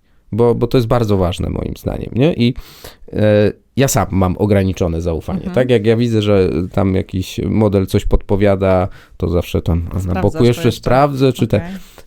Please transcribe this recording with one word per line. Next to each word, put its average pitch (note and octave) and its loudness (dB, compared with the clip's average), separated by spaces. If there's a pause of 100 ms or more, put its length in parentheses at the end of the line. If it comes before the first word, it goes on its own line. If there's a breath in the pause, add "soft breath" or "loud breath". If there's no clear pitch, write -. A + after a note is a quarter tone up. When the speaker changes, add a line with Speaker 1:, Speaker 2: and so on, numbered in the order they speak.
(320)
Speaker 1:
bo, A#2 2
bo A#2 -2
to C3 0
jest A2+ 0
bardzo A2+ 0
ważne F2 -2
moim - -6
zdaniem, - -8
nie? C#3+ 2
I, A#2+ 0 (580 loud breath)
e, G#2 2 (240)
ja C3 2
sam G2 0
mam F#2 0
ograniczone F#2+ 0
zaufanie, E2+ -6
Speaker 2:
Mhm. F3+ -10
Speaker 1:
tak? B2 0
Jak A2 2
ja A2+ 4
widzę, A2+ 0
że G2 2 (220)
tam G2 0
jakiś F#2+ -6
model G2 2
coś - 0
podpowiada, F#2+ 2 (280 loud breath)
to - -4
zawsze E2+ -2
tam E2+ 0 (100)
na F2+ -4
Speaker 2:
Sprawdzasz F2 -4
Speaker 1:
boku G#2 0
Speaker 2:
to B2 4
Speaker 1:
jeszcze A#2+ 2
Speaker 2:
jeszcze? A#2 -2
Speaker 1:
sprawdzę, C3+ 2
czy A#2+ -2
te - 0
Speaker 2:
Okej. E3+ -4 (360 loud breath)